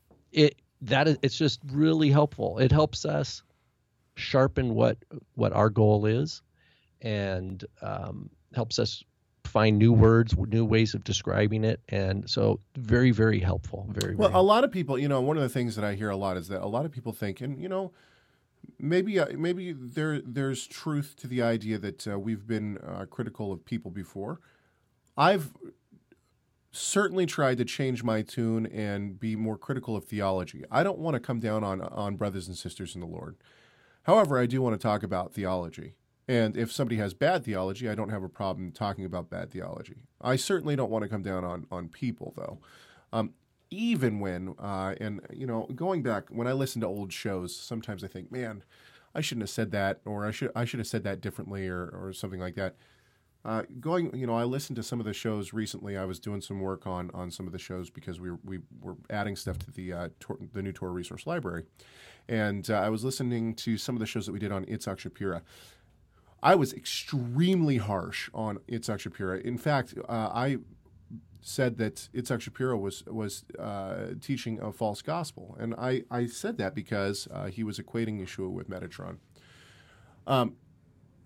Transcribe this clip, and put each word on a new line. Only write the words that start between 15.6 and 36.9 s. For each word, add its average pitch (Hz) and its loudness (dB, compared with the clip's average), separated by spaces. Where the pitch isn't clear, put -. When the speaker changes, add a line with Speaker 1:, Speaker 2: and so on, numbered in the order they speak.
Speaker 2:
that 107 0
I 101 0
hear 104 0
a 98 2
lot 95 0
is 87 -6
that 95 -4
a 95 -4
lot 113 0
of 160 -6
people 117 -6
think, 101 -6
and, 131 -6
you 175 -8
know, 185 -4
maybe, 180 2
uh, 151 6
maybe 175 -2
there, 147 -2
there's 135 -2
truth 143 -4
to - -10
the 123 0
idea 110 2
that, 98 -6
uh, 101 -2
we've 104 -4
been, 107 -2
uh, 92 -8
critical 117 -6
of 85 -8
people - -6
before. 98 -10
I've 156 4
certainly 190 2
tried 131 2
to 123 0
change 127 -2
my 110 2
tune 113 0
and 101 -4
be 110 -2
more 110 -2
critical 127 -4
of 98 -6
theology. 95 -2
I 135 4
don't - 0
wanna 156 0
come 120 -4
down 107 0
on, 95 -2
on 101 -4
brothers 95 -4
and 92 -8
sisters 85 -10
in 92 -10
the 85 -8
Lord. 82 -12
However, 170 6
I 123 6
do 131 2
wanna 113 2
talk 104 2
about 92 -4
theology. 90 -4
And 113 4
if 113 0
somebody 113 0